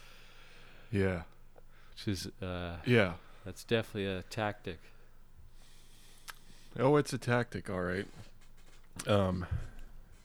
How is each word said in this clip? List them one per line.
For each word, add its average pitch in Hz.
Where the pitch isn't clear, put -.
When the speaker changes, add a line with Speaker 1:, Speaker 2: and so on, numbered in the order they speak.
Speaker 1:
Yeah. 95
Speaker 2:
Which -
is, 92
uh, 87
Speaker 1:
Yeah. 107
Speaker 2:
that's -
definitely 110
a 92
tactic. 101
Speaker 1:
Oh, 139
it's 143
a 127
tactic, 120
all 90
right. 95
Um, 92